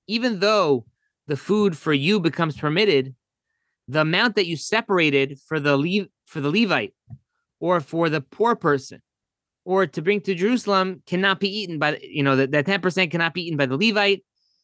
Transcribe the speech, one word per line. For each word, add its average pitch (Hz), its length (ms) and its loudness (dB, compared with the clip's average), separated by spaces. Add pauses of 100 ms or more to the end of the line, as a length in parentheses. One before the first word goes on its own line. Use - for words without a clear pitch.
even 226 340 -2
though 180 460 2 (400)
the 147 100 -4
food 202 400 2
for 156 160 -2
you 180 280 2
becomes 160 360 -2
permitted, 151 580 0 (760)
the 151 120 0
amount 190 360 0
that 190 100 2
you 165 100 -4
separated 147 920 0
for 156 140 -4
the 143 160 2
Le-, 175 320 -2 (160)
for - 160 -10
the 143 100 -2
Levite 165 440 0 (680)
or 170 200 0
for 165 280 -2
the 151 120 0
poor 226 360 -2
person 143 460 -2 (600)
or 185 220 2
to 156 160 -8
bring 202 180 0
to 196 140 -4
Jerusalem 190 720 0
cannot 190 320 0
be 196 100 -2 (120)
eaten 170 180 -6
by, 151 240 0
you 139 220 -4
know, 139 100 4
that, 131 160 2
that 147 160 0
ten 196 140 0
percent 180 320 0
cannot 170 220 -2
be 180 80 -6
eaten 165 140 -6
by 139 100 2
the 131 100 -2
Levite, 202 480 2 (400)